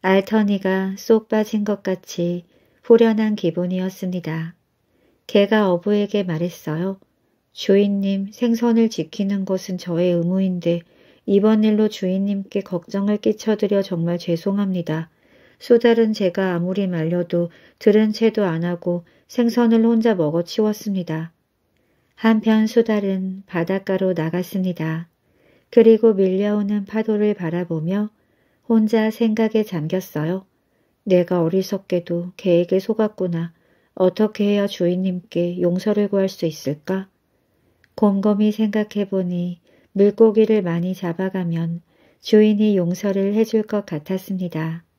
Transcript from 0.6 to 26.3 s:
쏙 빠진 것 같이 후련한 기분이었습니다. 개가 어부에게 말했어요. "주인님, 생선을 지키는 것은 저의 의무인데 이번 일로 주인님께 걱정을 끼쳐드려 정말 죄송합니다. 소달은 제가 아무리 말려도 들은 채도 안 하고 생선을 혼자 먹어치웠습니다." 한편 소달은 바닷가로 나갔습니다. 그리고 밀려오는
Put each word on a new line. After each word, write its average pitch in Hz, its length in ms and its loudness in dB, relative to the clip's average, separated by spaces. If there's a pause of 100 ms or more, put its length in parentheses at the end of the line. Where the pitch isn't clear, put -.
쏙 220 320 0
빠진 214 360 -2
것 202 180 -4
같이 175 600 -6 (380)
후련한 220 540 4
기분이었습니다. 180 1160 -6 (720)
개가 202 440 2
어부에게 202 540 0
말했어요. 175 760 -6 (540)
"주인님, 196 800 0
생선을 233 560 2
지키는 196 560 -4
것은 190 340 -6
저의 175 340 -2
의무인데 175 680 0 (460)
이번 214 360 4
일로 214 260 2
주인님께 196 760 -4
걱정을 196 560 -4
끼쳐드려 208 640 0
정말 170 360 -2
죄송합니다. 170 920 -4 (500)
소달은 233 540 4
제가 190 400 0
아무리 185 340 -2
말려도 170 600 -2 (280)
들은 214 340 4
채도 220 320 0
안 165 200 -2
하고 175 400 -4 (240)
생선을 233 560 2
혼자 226 320 2
먹어치웠습니다." 170 1160 -2 (840)
한편 220 500 2
소달은 196 800 -2
바닷가로 190 680 -2
나갔습니다. 170 960 -4 (600)
그리고 226 440 6
밀려오는 202 680 0